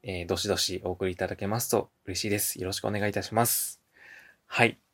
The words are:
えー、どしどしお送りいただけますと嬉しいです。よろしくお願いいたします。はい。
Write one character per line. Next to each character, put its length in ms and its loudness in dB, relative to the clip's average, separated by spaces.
え 200 -4
ー、 40 -6
ど 120 0
し 100 -2
ど 80 2
し 280 -2
お 80 -2
送 140 -2
り 60 0
い 40 -6
た 100 -2
だ 100 -4
け 100 -4
ま 140 0
す 80 -4
と 220 2
嬉 120 -6
し 80 -4
い 40 0
で 80 2
す。 200 -2
よ 80 -4
ろ 60 -2
し 80 -4
く 60 -4
お 40 2
願 160 0
い 40 2
い 20 -8
た 100 -2
し 120 -8
ま 100 6
す。 380 -2
は 180 4
い。 140 2